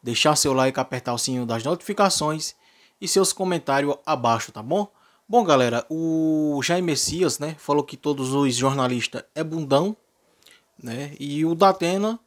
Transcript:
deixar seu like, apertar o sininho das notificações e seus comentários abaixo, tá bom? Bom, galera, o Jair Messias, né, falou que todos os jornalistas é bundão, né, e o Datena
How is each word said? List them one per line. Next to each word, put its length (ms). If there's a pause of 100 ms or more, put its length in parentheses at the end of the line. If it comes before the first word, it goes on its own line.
deixar 340
seu 160
like, 260
apertar 360
o 40
sininho 280
das 180
notificações 880 (460)
e 80
seus 240
comentários 720
abaixo, 480
tá 100
bom? 300 (340)
Bom, 160
galera, 460
o 720
Jair 200
Messias, 560
né, 200
falou 240
que 140
todos 380
os 200
jornalistas 720 (100)
é 80
bundão, 540 (840)
né, 400
e 280
o 80
Datena 720